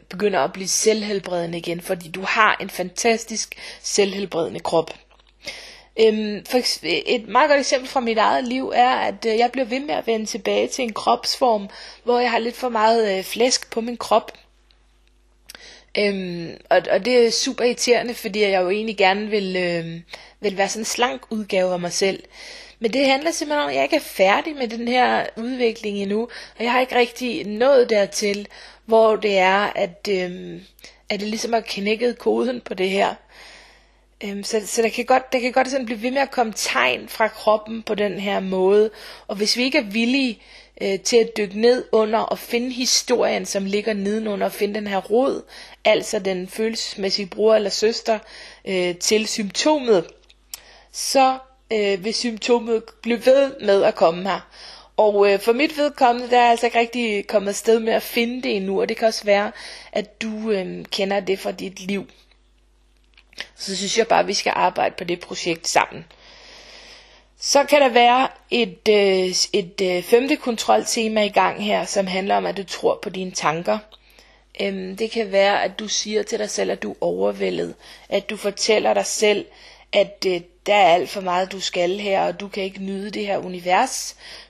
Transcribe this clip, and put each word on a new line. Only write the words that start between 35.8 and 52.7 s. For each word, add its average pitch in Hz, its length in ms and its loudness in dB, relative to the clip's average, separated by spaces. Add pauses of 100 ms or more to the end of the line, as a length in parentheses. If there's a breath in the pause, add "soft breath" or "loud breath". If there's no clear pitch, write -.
blive 220 160 -6
ved 247 100 -2
med 277 100 0
at 269 100 -2
komme 226 240 0
tegn - 540 -2
fra - 180 0
kroppen 220 560 -2
på 214 120 -4
den 202 240 -2
her 196 200 -2
måde. 190 500 2 (380 loud breath)
Og 214 80 -8
hvis 208 220 0
vi 240 60 0
ikke 269 140 0
er 214 140 -2
villige, 240 480 0 (420 loud breath)
øh, 196 180 -2
til 233 180 2
at 226 200 2
dykke 202 220 -4
ned 240 320 4
under 220 280 2
og 202 200 -4
finde 247 320 -4
historien, 220 720 0
som 196 200 -4
ligger 202 280 -2
nedenunder, 202 520 -2
og 196 60 -2
finde 208 240 -4
den 208 120 -6
her 202 100 -2
rod, 226 440 0 (440 loud breath)
altså 214 340 2
den 190 280 -4
følelsesmæssige 208 800 -4
bror 214 280 2
eller 208 140 2
søster, 220 500 0 (480 loud breath)
øh, 180 280 0
til 214 320 0
symptomet, 233 800 2 (840 loud breath)
så, 262 460 2 (360)
øh, 196 320 0
vil 220 80 -4
symptomet 226 720 0 (180)